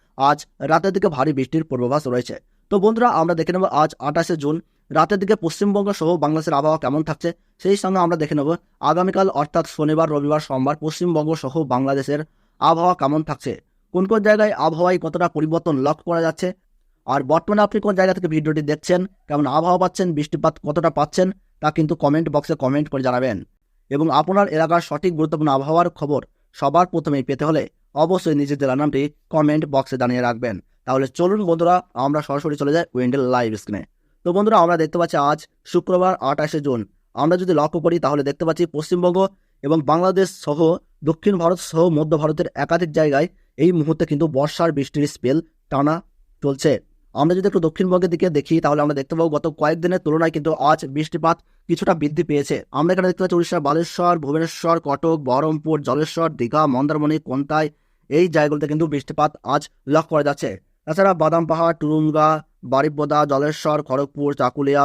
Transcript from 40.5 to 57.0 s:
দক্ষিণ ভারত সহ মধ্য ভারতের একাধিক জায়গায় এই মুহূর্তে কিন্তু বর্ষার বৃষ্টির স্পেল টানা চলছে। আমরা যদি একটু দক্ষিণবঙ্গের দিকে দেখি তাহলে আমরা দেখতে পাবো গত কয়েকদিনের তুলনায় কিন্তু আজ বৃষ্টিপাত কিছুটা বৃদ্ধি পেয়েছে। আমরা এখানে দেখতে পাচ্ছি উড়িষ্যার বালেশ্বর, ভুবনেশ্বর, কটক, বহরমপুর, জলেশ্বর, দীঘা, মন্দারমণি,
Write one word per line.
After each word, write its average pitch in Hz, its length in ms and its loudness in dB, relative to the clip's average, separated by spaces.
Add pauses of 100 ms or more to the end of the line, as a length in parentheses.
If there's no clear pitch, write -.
দক্ষিণ 165 380 0
ভারত 175 160 2 (120)
সহ 160 200 2
মধ্য 156 260 2
ভারতের 151 400 -2
একাধিক 165 360 -2
জায়গায় 151 340 2 (320)
এই 160 140 6
মুহূর্তে 156 340 0
কিন্তু 156 220 0
বর্ষার 151 440 0
বৃষ্টির 143 360 -2
স্পেল - 300 0 (300)
টানা 147 260 0 (480)
চলছে। 139 300 0 (420)
আমরা 160 220 2
যদি 190 120 -2
একটু 185 180 0
দক্ষিণবঙ্গের 180 460 2
দিকে 180 180 0
দেখি 147 300 0
তাহলে 147 220 2
আমরা 147 160 0
দেখতে 135 180 -6
পাবো 165 140 2
গত 147 160 -2 (120)
কয়েকদিনের 170 440 0
তুলনায় 160 320 0
কিন্তু 156 160 -2 (120)
আজ 147 180 4 (140)
বৃষ্টিপাত 160 420 -2 (320)
কিছুটা 175 260 0
বৃদ্ধি 151 300 -2
পেয়েছে। 147 320 -2 (160)
আমরা 156 200 0
এখানে 185 160 0
দেখতে 185 140 -2
পাচ্ছি 180 160 0
উড়িষ্যার 170 280 -2
বালেশ্বর, 170 520 0
ভুবনেশ্বর, 160 640 -2
কটক, 160 440 -2
বহরমপুর, 151 580 0
জলেশ্বর, 151 460 -2 (100)
দীঘা, 120 280 0
মন্দারমণি, 147 500 0 (120)